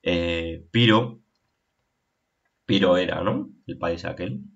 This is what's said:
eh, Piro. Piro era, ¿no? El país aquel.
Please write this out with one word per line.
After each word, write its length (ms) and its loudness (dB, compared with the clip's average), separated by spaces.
eh, 680 -4
Piro. 480 4
Piro 300 4
era, 260 -2
¿no? 280 -2
El 100 -10
país 280 -6
aquel. 380 -8